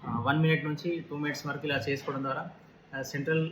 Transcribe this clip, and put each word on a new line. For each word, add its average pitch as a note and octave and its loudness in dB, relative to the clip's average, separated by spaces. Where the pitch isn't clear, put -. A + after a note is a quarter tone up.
ఆ, A#2 -2
వన్ C#3 4
మినిట్ D#3 6
నుంచి E3 -2
టూ D3 -6
మినిట్స్ D3 -2
వరకు C#3+ -4
ఇలా C#3+ 2
చేసుకోవడం C3+ -2
ద్వారా, C#3+ -2
ఆ, C3+ -2
సెంట్రల్, D#3+ 2